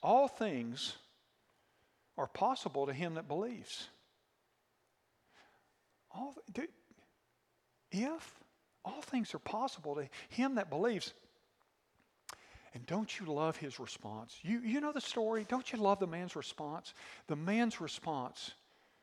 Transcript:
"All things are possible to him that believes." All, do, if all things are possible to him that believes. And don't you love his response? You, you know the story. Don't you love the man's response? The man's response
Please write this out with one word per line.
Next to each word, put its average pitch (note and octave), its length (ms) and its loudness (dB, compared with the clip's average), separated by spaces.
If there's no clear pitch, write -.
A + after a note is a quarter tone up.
"All B3+ 240 8
things C3 720 -2
are C3+ 100 0
possible G3 580 2
to C#3 60 0
him E3 220 -2
that D#3+ 160 -6
believes." G3 580 -4
All, C4+ 220 -6
do, D4 160 -4
if C#4 440 -2
all - 180 -8
things - 320 0
are D#3 60 -4
possible F#3 560 -2
to C#3+ 140 -2
him C4 280 2
that F3+ 140 2
believes. F#3+ 440 2
And B2+ 120 -10
don't G3 320 0
you F#3 100 -6
love D#3 280 2
his C#3 240 -8
response? A2 600 -8
You, A3 180 2
you B3 220 2
know D4 100 0
the D4 80 -2
story. A3 480 0
Don't B3+ 240 -2
you A3+ 80 -2
love G3+ 200 6
the F#3+ 80 2
man's F3 280 -4
response? D#3 580 -6
The D3 100 0
man's G#3+ 420 4
response D3 720 -4